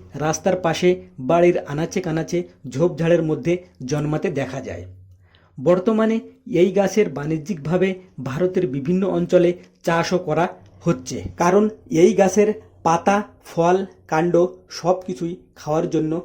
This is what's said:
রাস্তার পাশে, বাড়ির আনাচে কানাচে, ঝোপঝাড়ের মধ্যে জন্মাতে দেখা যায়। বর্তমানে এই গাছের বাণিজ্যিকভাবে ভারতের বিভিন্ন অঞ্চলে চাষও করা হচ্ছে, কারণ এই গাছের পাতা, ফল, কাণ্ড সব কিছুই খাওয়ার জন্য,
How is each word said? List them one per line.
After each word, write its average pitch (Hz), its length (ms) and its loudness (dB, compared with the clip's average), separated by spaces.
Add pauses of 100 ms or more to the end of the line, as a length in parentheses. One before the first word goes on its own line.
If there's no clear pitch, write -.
(160)
রাস্তার 156 460 -2
পাশে, 170 260 0 (320)
বাড়ির 175 360 4 (100)
আনাচে 160 340 -4
কানাচে, 160 380 -4 (300)
ঝোপঝাড়ের 165 540 2
মধ্যে 156 300 -2 (340)
জন্মাতে 151 440 -2
দেখা 139 300 -6
যায়। 87 240 -12 (760)
বর্তমানে 214 580 2 (360)
এই 175 200 4
গাছের 196 380 2
বাণিজ্যিকভাবে 156 760 -2 (340)
ভারতের 180 440 -2
বিভিন্ন 156 420 -2
অঞ্চলে 175 420 4 (320)
চাষও 170 360 0
করা 156 280 0 (360)
হচ্ছে, - 360 -4 (180)
কারণ 190 280 4 (380)
এই 214 120 8
গাছের 196 340 4 (340)
পাতা, 170 340 2 (280)
ফল, 170 320 2 (300)
কাণ্ড 165 280 0 (360)
সব 185 340 -2
কিছুই 175 300 -8 (200)
খাওয়ার 156 360 -4
জন্য, 156 220 -2 (120)